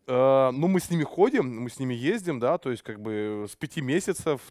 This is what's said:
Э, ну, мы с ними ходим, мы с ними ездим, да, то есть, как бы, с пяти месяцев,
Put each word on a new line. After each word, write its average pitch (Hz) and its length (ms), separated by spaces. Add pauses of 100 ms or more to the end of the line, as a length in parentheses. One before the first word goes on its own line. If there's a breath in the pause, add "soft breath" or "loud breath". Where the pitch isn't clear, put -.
Э, 131 440
ну, 143 160
мы 185 120
с - 120
ними 170 120
ходим, 160 600
мы 123 60
с - 100
ними 127 160
ездим, 160 440
да, 127 200
то 131 120
есть, 113 120
как 107 180
бы, 107 500
с - 40
пяти - 260
месяцев, 151 680